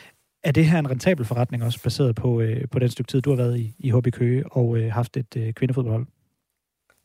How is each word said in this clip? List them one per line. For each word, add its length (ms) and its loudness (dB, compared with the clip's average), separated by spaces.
Er 80 2
det 140 4
her 120 4
en 120 -2
rentabel 360 0
forretning 380 -2
også, 180 -2
baseret 340 0
på, 240 0
øh, 320 -2
på 60 -2
den 120 2
stykke 200 -6
tid, 120 2
du 80 0
har 60 2
været 220 0
i, 200 -6
i 120 -2
H 120 4
B 100 0
Køge 380 0
og, 260 2
øh, 160 -2
haft 240 -4
et, 200 -8
øh, 160 -2
kvindefodboldhold? 540 -2